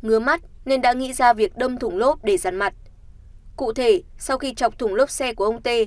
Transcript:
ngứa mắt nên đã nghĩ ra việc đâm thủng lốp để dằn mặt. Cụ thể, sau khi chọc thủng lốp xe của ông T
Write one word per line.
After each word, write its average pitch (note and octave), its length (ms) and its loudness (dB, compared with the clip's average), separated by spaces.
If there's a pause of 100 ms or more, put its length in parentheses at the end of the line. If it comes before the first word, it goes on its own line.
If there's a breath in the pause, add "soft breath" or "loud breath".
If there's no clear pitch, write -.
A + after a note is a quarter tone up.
ngứa A3 160 2
mắt C#4 220 0 (240)
nên C4 160 0
đã B3 120 4
nghĩ B3+ 200 -4
ra B3 200 4
việc G#3+ 240 0
đâm B3 220 -2
thủng F#3+ 200 -4
lốp C#4 260 2
để G3+ 120 2
dằn F#3 200 -4
mặt. G3 180 -2 (800)
Cụ A3+ 160 -4
thể, A3+ 300 4 (160)
sau C4 200 -4
khi C4 160 -6
chọc A3+ 240 -2
thủng G#3+ 160 -2
lốp C4 160 2
xe B3+ 240 -4
của G3 100 -2
ông A3+ 180 -2
T B3+ 60 -4 (180)